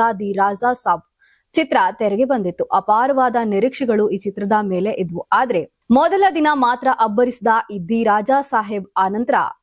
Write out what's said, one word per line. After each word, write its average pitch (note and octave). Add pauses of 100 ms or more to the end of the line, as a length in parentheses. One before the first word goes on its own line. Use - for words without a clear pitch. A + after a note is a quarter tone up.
(200)
ದಿ G3+
ರಾಜಾ G3+
ಸಾಬ್ F3+ (520)
ಚಿತ್ರ D#4+ (220)
ತೆರೆಗೆ G#3+
ಬಂದಿತ್ತು. G#3+
ಅಪಾರವಾದ A#3+
ನಿರೀಕ್ಷೆಗಳು G#3+
ಈ G#3
ಚಿತ್ರದ G3 (100)
ಮೇಲೆ G3
ಇದ್ವು. E3+
ಆದ್ರೆ G#3+ (200)
ಮೊದಲ E4+ (120)
ದಿನ D4+
ಮಾತ್ರ B3+ (120)
ಅಬ್ಬರಿಸಿದ A3+ (240)
ಈ G3+ (100)
ದಿ A3+
ರಾಜಾ G#3+
ಸಾಹೇಬ್ G#3+ (100)
ಆನಂತರ G#3+ (280)